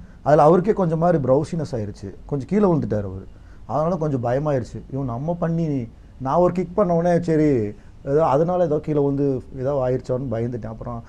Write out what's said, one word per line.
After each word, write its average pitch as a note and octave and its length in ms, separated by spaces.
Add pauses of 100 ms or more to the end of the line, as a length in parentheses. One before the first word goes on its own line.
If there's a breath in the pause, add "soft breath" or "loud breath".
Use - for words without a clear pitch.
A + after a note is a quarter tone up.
(220 loud breath)
அதுல D3+ 200
அவருக்கே F3+ 300
கொஞ்சம் E3 260
மாதிரி E3 260
ப்ரௌசினஸ் C#3+ 480
ஆயிருச்சு, G2+ 420 (120)
கொஞ்சம் C3+ 220
கீழே G#3 160
விழுந்துட்டாரு A2 400
அவரு. F#2+ 220 (400 soft breath)
அதனால D#3 300
கொஞ்சம் C#3+ 280
பயமாயிருச்சு. B2+ 580 (100)
இவன் C3+ 120
நம்ம C3+ 300
பண்ணி, E3 540 (300 soft breath)
நான் C3 180
ஒரு F3 160
கிக் F3 220
பண்ண F3 200
உடனே E3+ 280
சரி, D3 500 (320 soft breath)
ஏதோ D3 220
அதனால E3+ 380
ஏதோ D3+ 140
கீழே D3 200
விழுந்து C#3 440 (140)
ஏதோ C3+ 300
ஆயிருச்சோன்னு B2+ 440
பயந்துட்டேன். A#2 360
அப்புறம் A2+ 420